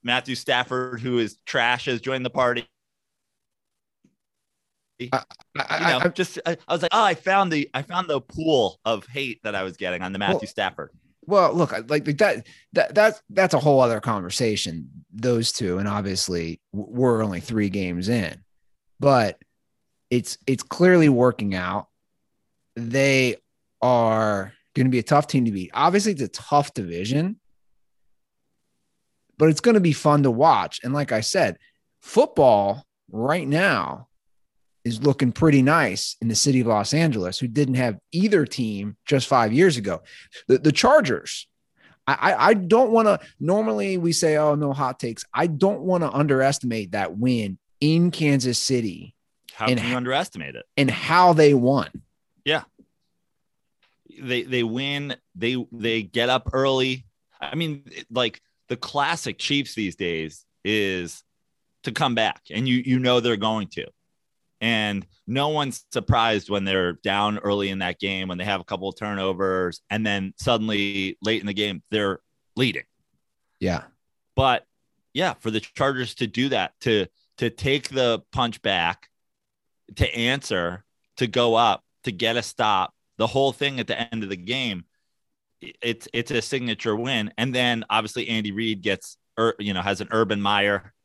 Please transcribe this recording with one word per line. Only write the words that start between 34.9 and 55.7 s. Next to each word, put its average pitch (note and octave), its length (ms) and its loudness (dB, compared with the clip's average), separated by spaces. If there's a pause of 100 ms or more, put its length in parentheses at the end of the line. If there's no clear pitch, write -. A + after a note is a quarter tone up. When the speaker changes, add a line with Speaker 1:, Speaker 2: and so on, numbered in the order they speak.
Speaker 2:
looking C3 300 2
pretty D3 280 6
nice C3+ 600 2
in A#2 80 -2
the A2 60 -2
city B2+ 260 2
of A2+ 60 0
Los G#2 260 0
Angeles, A#2 440 0
who B2 100 -4
didn't B2+ 280 0
have B2 220 -2 (160)
either F#3 320 2
team G#2 500 -6 (100)
just C3 220 0
five A#2 240 2
years D#3+ 240 4
ago. G2 260 -6 (460)
The, B3 120 6
the D3+ 120 4
Chargers, A3+ 760 2 (580)
I, C#3 80 2
I, C3 360 4
I - 40 8
don't G#3+ 380 2
wanna, A3 280 4 (200)
normally G3+ 580 0
we E3+ 160 0
say, D#3 240 2
"Oh, D3+ 180 2
no D3 160 -2
hot C3+ 280 -4
takes." A#2 340 -8
I D#3+ 140 0
don't E3+ 340 0
wanna E3+ 280 0
underestimate C3 840 0
that G2 260 -4
win A2+ 400 -2 (240)
in E3 300 4
Kansas C3+ 480 0
City. G#2+ 540 -4 (400)
Speaker 1:
How A2 120 -6
Speaker 2:
And B2 120 2
Speaker 1:
can A2+ 100 -4
you B2 40 -2
Speaker 2:
ho- B2+ 60 -2
Speaker 1:
underestimate B2 580 -4
it? - 100 -14 (120)
Speaker 2:
And C#3 120 2
how E3+ 440 6
they D3+ 200 8
won. B2 360 2 (560)
Speaker 1:
Yeah. C#3+ 180 0 (1600)
They, B2 220 -2
they B2+ 200 0
win. C#3 540 -4 (180)
They, A#2 220 -2 (160)